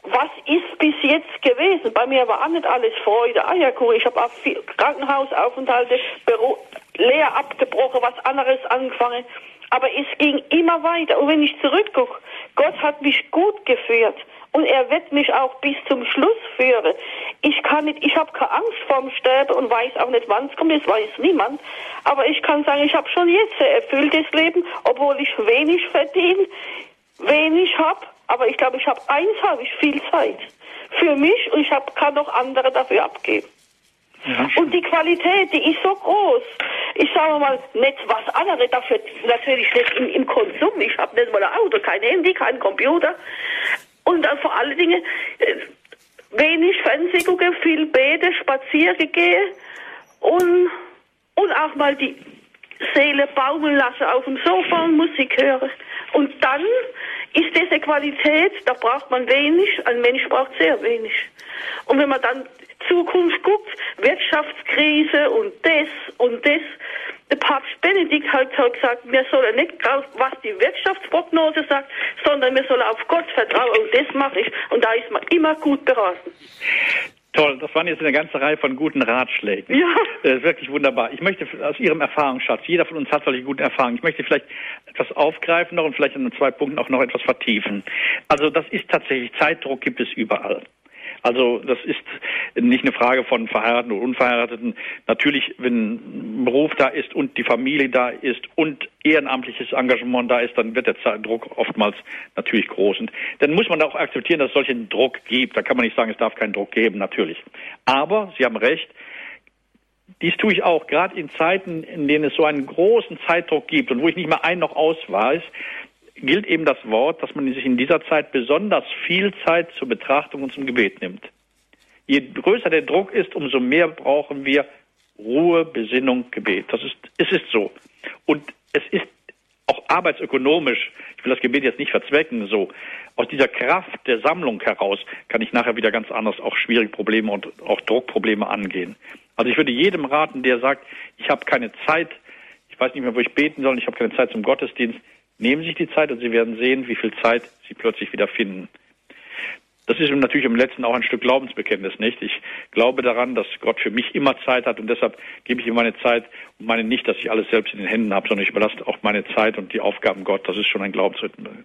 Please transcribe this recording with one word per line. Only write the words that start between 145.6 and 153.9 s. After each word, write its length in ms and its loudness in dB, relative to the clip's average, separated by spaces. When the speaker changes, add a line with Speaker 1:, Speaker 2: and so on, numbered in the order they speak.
Speaker 2:
Sie 80 -6
sich 80 -8
die 120 -2
Zeit 220 0
und 80 -6
Sie 120 -4
werden 260 0
sehen, 300 0
wie 80 -4
viel 260 -4
Zeit 220 2
Sie 60 -18
plötzlich 400 -4
wieder 140 0
finden. 400 -6
Das 140 -2
ist 120 0
natürlich 340 0
im 120 2
Letzten 260 0
auch 100 0
ein 100 -2
Stück 180 -4
Glaubensbekenntnis, 760 -2
nicht? 240 -2
Ich 200 -6
glaube 320 2
daran, 320 0
dass 120 -2
Gott 180 -2
für 100 -2
mich 260 -4